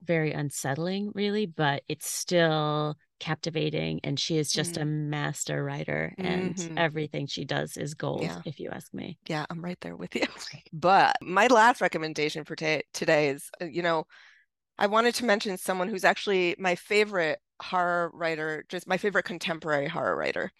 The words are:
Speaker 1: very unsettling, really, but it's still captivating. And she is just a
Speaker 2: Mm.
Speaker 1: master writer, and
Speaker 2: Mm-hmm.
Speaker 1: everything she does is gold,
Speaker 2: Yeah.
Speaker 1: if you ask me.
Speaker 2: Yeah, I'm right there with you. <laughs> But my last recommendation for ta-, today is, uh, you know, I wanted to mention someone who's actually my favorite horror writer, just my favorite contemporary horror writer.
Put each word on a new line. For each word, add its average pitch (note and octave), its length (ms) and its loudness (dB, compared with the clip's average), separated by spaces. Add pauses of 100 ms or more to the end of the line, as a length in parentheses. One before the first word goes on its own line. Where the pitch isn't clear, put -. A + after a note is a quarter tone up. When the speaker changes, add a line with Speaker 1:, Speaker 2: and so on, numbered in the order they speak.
Speaker 1:
very D#3+ 280 2
unsettling, D3+ 840 -2
really, G#3 300 0
but D#3 420 0
it's - 220 -6
still D3+ 880 2 (220)
captivating. D#3 840 -2
And C#3+ 160 -2
she - 180 0
is D3+ 140 0
just D#3 260 -2
a D3+ 80 -2
Speaker 2:
Mm. - 0 -
Speaker 1:
master D3 800 -2
writer, D3+ 600 -4
and F#3 340 -2
Speaker 2:
Mm-hmm. E3 200 -6
Speaker 1:
everything D3+ 500 -2
she - 180 -8
does C#3+ 320 -4
is D3+ 160 -6
gold, - 280 -4
Speaker 2:
Yeah. E3 240 -6
Speaker 1:
if - 140 -10
you - 100 -10
ask - 240 -12
me. - 240 -12 (100)
Speaker 2:
Yeah, D3+ 220 -4
I'm E3 140 -10
right F3+ 180 -8
there E3+ 160 -10
with - 180 -8
you. A#3 120 -4
<laughs> - 440 -14
But E3 500 6
my G3 260 4
last A#3 340 6
recommendation D#3 640 -2
for D#3+ 100 -12
ta-, D#3 260 0 (120)
today D3+ 360 4
is, C#3 200 -6 (120)
uh, F#3 40 -4
you E3 160 -4
know, E3 240 0 (760)
I G#3 80 4
wanted A3+ 280 4
to B3 100 -4
mention G#3 320 2
someone F#3 320 -2
who's F#3+ 160 0
actually F#3 540 2
my F3+ 160 2
favorite G3+ 640 2 (220)
horror F3 520 0
writer, D#3 560 -4
just F3+ 180 -8
my F3+ 100 2
favorite F#3+ 280 0
contemporary D#3+ 640 -2
horror A#2+ 280 0
writer. C#2+ 440 -2